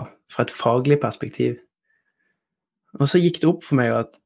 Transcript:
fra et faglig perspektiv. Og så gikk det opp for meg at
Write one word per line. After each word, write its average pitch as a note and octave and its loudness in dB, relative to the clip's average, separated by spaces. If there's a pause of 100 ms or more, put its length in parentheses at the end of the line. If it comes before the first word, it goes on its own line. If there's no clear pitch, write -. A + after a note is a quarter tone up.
(320)
fra A#2 -2
et - -14
faglig B2+ 2
perspektiv. B2 -4 (1400)
Og D3 2
så F3+ 4
gikk F3 0
det D#3 2
opp - 0
for C#3 0
meg A#2+ 2
at A#2 -4